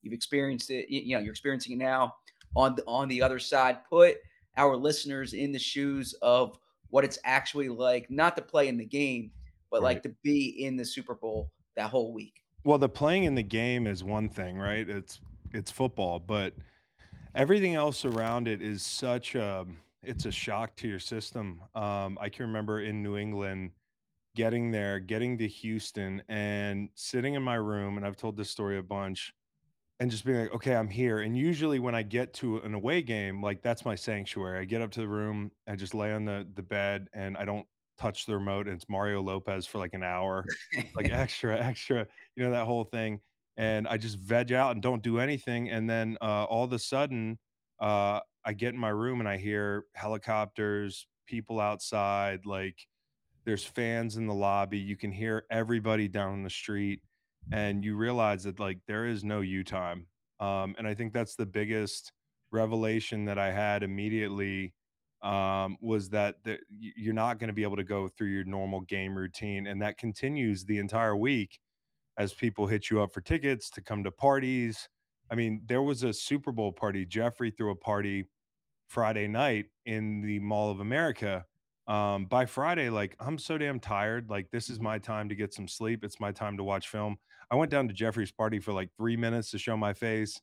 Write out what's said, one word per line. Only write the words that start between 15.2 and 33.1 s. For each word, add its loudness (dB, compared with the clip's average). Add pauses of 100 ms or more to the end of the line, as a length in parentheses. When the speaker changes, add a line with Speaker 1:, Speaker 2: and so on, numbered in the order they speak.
Speaker 2:
it's -6
football, 0
but 0 (800)
everything 6
else 2
around 0
it -2
is -4
such -2
a, -2 (380)
it's -4
a -2
shock -4
to -6
your -4
system. -8 (140)
Um, -2
I -6
can -8
remember -2
in -2
New -2
England, -4 (640)
getting 2
there, 0
getting -2
to 0
Houston, -4
and -2
sitting -2
in 0
my 2
room, 0
and -4
I've -4
told -4
this -6
story -2
a -6
bunch, -6 (680)
and 2
just -6
being 4
like, -2
"Okay, 2
I'm 2
here." 2
And 0
usually 2
when 0
I 2
get -2
to -2
an -6
away 0
game, -2